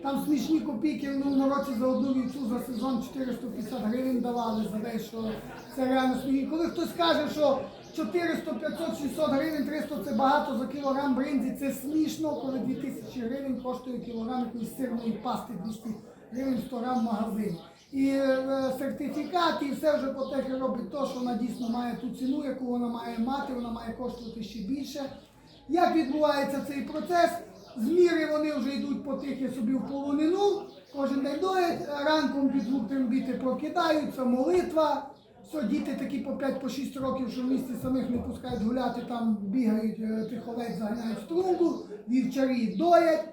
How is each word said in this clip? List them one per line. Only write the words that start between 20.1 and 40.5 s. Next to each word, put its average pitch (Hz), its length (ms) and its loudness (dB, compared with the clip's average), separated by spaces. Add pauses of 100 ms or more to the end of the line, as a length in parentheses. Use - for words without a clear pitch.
робить 247 340 -2
то, 277 140 -2
що 247 140 -4
вона 247 140 0
дійсно 240 360 -2
має 240 260 0
ту 254 140 -6
ціну, 277 360 -2
яку 254 200 -4
вона 240 220 0
має 233 320 -4
мати, 269 340 0
вона 240 180 -4
має 226 220 -6
коштувати 233 500 -8
ще - 160 -10
більше. 269 420 -4 (680)
Як 339 260 6
відбувається 285 720 4
цей 277 140 -4
процес? 330 480 2 (480)
З 233 120 0
міри 330 420 6
вони 302 220 2
вже 262 160 0
йдуть 277 340 -2
потихи 269 520 -4
собі 262 180 0
в - 140 0
полонину, 311 720 2 (340)
кожен 277 260 0
день 285 200 -2
доять, 359 480 2 (160)
ранком 277 440 4
під 262 140 2
двох 254 180 0 (600)
прокидаються, 302 840 0
молитва. 294 840 2 (400)
Все, 302 140 -2
діти 254 360 0
такі 269 200 -2
по 269 160 -4
п'ять, 262 260 -2
по 262 80 -4
шість 277 280 -6
років, 262 340 -2
що 254 100 -4
в 247 40 -2
місті 254 360 0
самих 254 280 0
не 240 80 0
пускають 247 440 -4
гуляти, 240 480 0
там 226 320 0
бігають, 220 580 2
е, 220 300 -2
тих - 180 -8
овець 226 300 -6